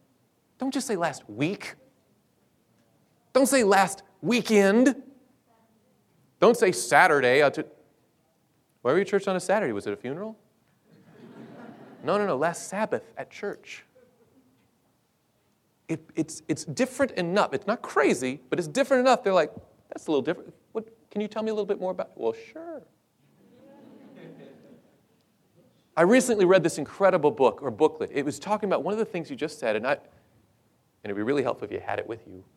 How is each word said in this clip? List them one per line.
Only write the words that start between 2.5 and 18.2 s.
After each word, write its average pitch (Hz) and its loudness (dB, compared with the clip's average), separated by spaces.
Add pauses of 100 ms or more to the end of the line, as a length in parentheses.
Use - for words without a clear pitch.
Don't 262 4
say 262 2
last 196 2 (200)
weekend. 220 4 (1500)
Don't 226 6
say 202 2
Saturday. 147 4
I'll 139 4
t-, 151 -4 (1160)
why 120 0
were 170 2
you 196 2
at 190 -6
church 196 -2
on 190 0
a 180 -4
Saturday? 185 -2
Was 101 -6
it 107 -4
a 101 -8
funeral? 185 -10 (1600)
No, 175 0
no, 208 0
no. 160 -2
Last 160 -4
Sabbath 202 -6
at - -14
church. - -14 (2000)
It, 160 -8
it's, - -6
it's 156 -6
different 247 -4
enough. 180 0
It's 139 -6
not - -4
crazy, 147 0 (100)